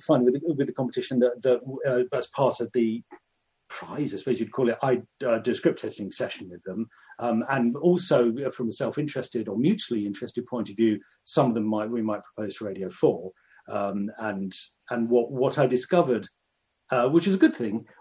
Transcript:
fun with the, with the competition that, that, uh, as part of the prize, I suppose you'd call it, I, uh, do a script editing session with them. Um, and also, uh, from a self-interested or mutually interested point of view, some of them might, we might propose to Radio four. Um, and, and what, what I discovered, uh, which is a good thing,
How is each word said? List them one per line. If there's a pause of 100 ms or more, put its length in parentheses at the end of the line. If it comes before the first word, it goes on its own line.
fun
with
the, (140)
with
the
competition
that,
that, (260)
uh,
as
part
of
the (640)
prize,
I
suppose
you'd
call
it,
I, (240)
uh,
do
a
script
editing
session
with
them. (300)
Um,
and
also, (140)
uh,
from
a
self-interested
or
mutually
interested
point
of
view, (240)
some
of
them
might,
we
might
propose
to
Radio
four. (380)
Um,
and, (380)
and
what,
what
I
discovered, (640)
uh,
which
is
a
good
thing, (140)